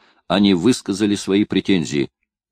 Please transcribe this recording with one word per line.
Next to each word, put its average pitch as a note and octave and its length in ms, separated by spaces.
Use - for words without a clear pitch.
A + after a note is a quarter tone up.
они G2 260
высказали G2+ 600
свои G2 280
претензии. D2 680